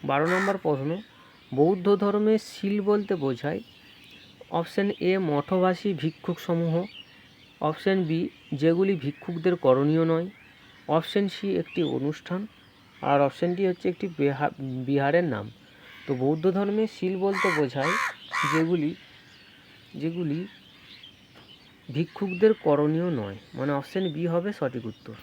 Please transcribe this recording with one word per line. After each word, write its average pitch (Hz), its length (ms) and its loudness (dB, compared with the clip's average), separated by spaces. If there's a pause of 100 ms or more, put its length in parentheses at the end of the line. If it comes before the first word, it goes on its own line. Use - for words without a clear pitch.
বারো 143 300 2
নম্বর 196 220 0 (100)
প্রশ্ন, 143 240 0 (600)
বৌদ্ধ 175 360 4 (160)
ধর্মে 208 320 4 (120)
শীল 202 340 -2
বলতে 202 340 2
বোঝায় 143 460 -2 (880)
অপশন 170 360 -2 (220)
এ - 20 4 (180)
মঠবাসী 180 600 0 (120)
ভিক্ষুক 165 440 -4
সমূহ, 165 300 0 (840)
অপশন 175 360 0 (100)
বি 160 120 0 (420)
যেগুলি 175 320 4 (100)
ভিক্ষুকদের 170 600 -2
করণীয় 143 480 6
নয়, 170 160 0 (600)
অপশন 165 460 2
সি - 140 -6 (140)
একটি 170 200 -4 (160)
অনুষ্ঠান, 156 440 -4 (680)
আর 143 80 6 (100)
অপশন 170 260 -2
ডি 190 160 -2
হচ্ছে 175 200 -6
একটি 180 160 -4 (120)
বিহা-, 143 380 0 (300)
বিহারের 139 480 2
নাম। 107 120 -4 (600)
তো 143 60 -4 (100)
বৌদ্ধ 156 240 0 (120)
ধর্মে 208 260 0 (120)
শীল 185 180 -2 (120)
বলতে 196 220 0 (100)
বোঝায় 139 360 0 (580)
যেগুলি, 160 400 2 (1080)
যেগুলি 165 380 -2 (1500)
ভিক্ষুকদের 185 640 0 (120)
করণীয় 156 460 2 (100)
নয়, 101 180 -6 (200)
মানে 139 220 -2
অপশন 190 240 -4 (120)
বি 165 80 -4 (100)
হবে 175 160 0 (100)
সঠিক 123 260 -4
উত্তর। 113 380 -12